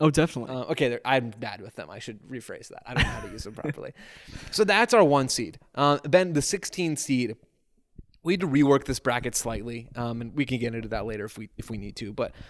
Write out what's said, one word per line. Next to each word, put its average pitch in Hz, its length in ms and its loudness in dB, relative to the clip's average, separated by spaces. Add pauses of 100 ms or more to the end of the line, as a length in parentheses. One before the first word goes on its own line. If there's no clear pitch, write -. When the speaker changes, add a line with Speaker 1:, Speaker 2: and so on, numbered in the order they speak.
Speaker 1:
Oh, 151 100 8
definitely. 135 440 2
Speaker 2:
Uh, 131 60 -4 (120)
okay, 139 180 2
they're, 120 140 -4
I'm 127 260 4
bad 107 300 -10
with 98 160 -14
them. 76 140 -12
I 101 80 -14
should 110 300 -12
rephrase 110 400 -12
that. - 180 -16
I 123 80 -12
don't 123 100 2
know - 60 0
how 110 160 -10
to 98 60 -14
use 110 120 -12
them 107 100 -12
properly. 147 380 -10 (300)
<laughs> - 300 -16
So 214 120 2
that's 208 300 4
our 220 100 8
one 139 240 4
seed. 104 300 -4 (160)
Uh, 143 300 4
Ben, 175 300 4
the 147 80 4
sixteen 175 540 -2
seed, 123 400 -2 (840)
we 170 120 0
had 190 60 -2
to 185 80 0
rework 139 360 6
this 131 140 -4
bracket 120 380 -2
slightly, 117 580 -6
um, 120 260 -6
and 117 140 -10
we 143 100 0
can 123 140 -2
get 117 160 -2
into 113 140 -6
that 104 180 -4
later 107 180 -6
if - 140 -12
we, 110 180 -14
if - 140 -12
we 113 80 -6
need 101 180 -10
to. 107 160 -8
But 117 200 -4 (160)